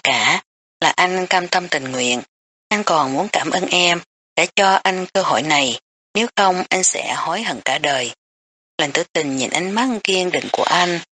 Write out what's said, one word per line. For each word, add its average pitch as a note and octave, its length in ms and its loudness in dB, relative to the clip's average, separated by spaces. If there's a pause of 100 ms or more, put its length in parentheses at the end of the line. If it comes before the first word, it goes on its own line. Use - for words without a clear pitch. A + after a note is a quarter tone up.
cả, C3 400 0 (380)
là D#3 160 2
anh F#3 300 2
cam F3 220 0
tâm F3+ 200 0
tình C#3+ 240 -2
nguyện. B2 300 -2 (460)
Anh G#3 180 0
còn D3 260 2
muốn E3+ 200 0
cảm D3 180 0
ơn F3+ 160 0
em, F3 340 2 (360)
đã E3 100 2 (100)
cho G3 180 4
anh F#3 380 0
cơ F#3+ 100 2
hội C3 200 0
này, C#3+ 380 0 (340)
nếu A3 120 2 (100)
không F#3 340 2
anh F#3 140 0
sẽ - 320 -2
hối F3 260 -4
hận E3+ 220 -6
cả C3+ 140 -2
đời. C3 360 -2 (640)
Lành D3 140 0
Tử D#3+ 200 0
Tình D3 240 -2
nhìn B2+ 140 -2
ánh F3+ 200 -2
mắt A#3 180 0 (160)
kiên F#3 260 0
định D3+ 220 -2
của - 120 0
anh, F3 360 0 (140)